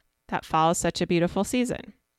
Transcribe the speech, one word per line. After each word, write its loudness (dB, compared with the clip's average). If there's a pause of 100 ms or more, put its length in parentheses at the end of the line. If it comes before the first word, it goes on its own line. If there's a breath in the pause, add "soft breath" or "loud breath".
(300)
that -4
fall 4
is 0
such -2
a -2
beautiful 2
season. -4 (260)